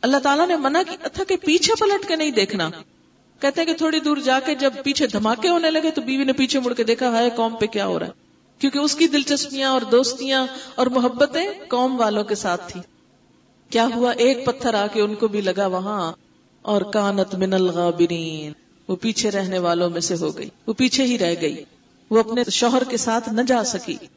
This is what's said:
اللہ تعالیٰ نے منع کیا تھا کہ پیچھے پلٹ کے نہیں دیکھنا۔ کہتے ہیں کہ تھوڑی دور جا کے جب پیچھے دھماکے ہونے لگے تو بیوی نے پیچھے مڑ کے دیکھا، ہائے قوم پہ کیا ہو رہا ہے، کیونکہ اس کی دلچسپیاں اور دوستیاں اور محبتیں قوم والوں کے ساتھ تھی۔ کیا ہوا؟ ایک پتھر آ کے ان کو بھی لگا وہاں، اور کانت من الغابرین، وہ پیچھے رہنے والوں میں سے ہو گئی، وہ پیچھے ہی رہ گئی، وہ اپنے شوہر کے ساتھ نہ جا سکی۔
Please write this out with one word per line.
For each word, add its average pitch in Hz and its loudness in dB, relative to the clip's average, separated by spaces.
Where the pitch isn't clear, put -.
اللہ 262 4
تعالیٰ 285 2
نے 349 2
منع 294 0
کیا 330 -10
تھا - -6
کہ 381 0
پیچھے 349 2
پلٹ 403 0
کے 330 0
نہیں 311 0
دیکھنا۔ 190 0
کہتے 277 0
ہیں 330 0
کہ 330 2
تھوڑی 320 0
دور 302 2
جا 262 2
کے 277 -2
جب 269 0
پیچھے 277 0
دھماکے 220 0
ہونے 330 2
لگے 320 2
تو 311 -2
بیوی 262 -2
نے 262 2
پیچھے 262 0
مڑ 247 -2
کے 240 0
دیکھا، 233 2
ہائے 233 2
قوم 226 0
پہ 220 -2
کیا 202 -2
ہو 180 -2
رہا 165 -4
ہے، 180 -12
کیونکہ 277 0
اس 285 0
کی 311 4
دلچسپیاں 269 0
اور 262 2
دوستیاں 262 2
اور 254 2
محبتیں 254 2
قوم 254 0
والوں 208 2
کے 208 -2
ساتھ 175 -4
تھی۔ 180 -12
کیا 226 2
ہوا؟ 240 2
ایک 240 2
پتھر 240 -2
آ 208 2
کے 208 -2
ان 208 0
کو 214 0
بھی 208 0
لگا 196 0
وہاں، 185 -4
اور 208 2
کانت 202 0
من 190 0
الغابرین، 170 0
وہ 185 -2
پیچھے 220 -2
رہنے 190 -2
والوں 175 2
میں 170 -4
سے 170 -2
ہو 156 -4
گئی، 147 -10
وہ 226 -4
پیچھے 254 2
ہی 247 0
رہ 170 0
گئی، 151 -4
وہ 220 6
اپنے 226 0
شوہر 247 2
کے 262 -6
ساتھ 226 -2
نہ 220 -2
جا 247 2
سکی۔ - -6